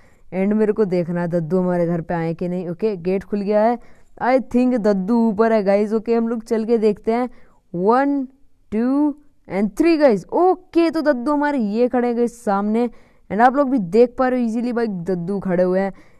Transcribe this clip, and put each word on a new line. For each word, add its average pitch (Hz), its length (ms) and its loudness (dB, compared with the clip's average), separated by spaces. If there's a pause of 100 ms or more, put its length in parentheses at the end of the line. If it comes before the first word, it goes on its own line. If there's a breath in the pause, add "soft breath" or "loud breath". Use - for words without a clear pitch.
(340 soft breath)
and 190 180 0
मेरे 214 200 2
को 214 120 2
देखना 175 360 -2
है 175 80 -2
दद्दू 170 300 -2
हमारे 180 280 0
घर 170 140 -2
पे 175 140 -6
आए 165 200 -4
कि 175 140 -6
नहीं। 180 200 -6
ओके, 202 280 -4
गेट 185 280 -4
खुल 208 160 -6
गया 208 200 0
है, 233 180 0 (440 soft breath)
I 247 180 2
think 247 380 0
दद्दू 208 500 0
ऊपर 220 240 2
है 220 100 2
गाइस। 202 300 0
ओके, 226 220 -2
हम 226 140 0
लोग 226 160 -6
चल 226 200 -2
के 226 140 2
देखते 214 340 0
हैं, 247 180 -2 (440 soft breath)
वन, 262 540 0 (460)
टू 277 400 0 (400)
and 196 240 -2
थ्री 330 180 4
गाइस। 254 300 4
ओके, 339 640 0
तो 320 100 -4
दद्दू 277 320 0
हमारे 294 260 0
ये 226 300 0
खड़े 240 200 0
हैं 240 80 -2
गाइस 233 280 -4
सामने 214 460 0 (420 soft breath)
and 196 80 -2
आप 247 140 6
लोग 277 160 0
भी 269 80 0
देख 226 400 2
पा 254 100 2
रहे 254 140 0
हो 233 80 -2
easily 233 260 -4
भाई, 233 100 -2
दद्दू 185 540 -4
खड़े 180 240 0
हुए 185 160 0
हैं 196 120 -2 (280 soft breath)